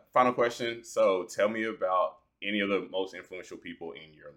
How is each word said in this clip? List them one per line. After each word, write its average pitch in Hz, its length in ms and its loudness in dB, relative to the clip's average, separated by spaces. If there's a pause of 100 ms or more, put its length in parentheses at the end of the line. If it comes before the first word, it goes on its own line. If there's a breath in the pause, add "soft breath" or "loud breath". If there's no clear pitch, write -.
(120)
final 123 200 6
question. 120 520 -2
So 95 400 4
tell 98 240 0
me 110 160 -2
about 92 540 0 (240)
any 101 180 -2
of 101 80 0
the 95 220 0
most 92 240 -4
influential 90 420 -14
people 85 360 -12
in 78 200 -18
your 73 240 -20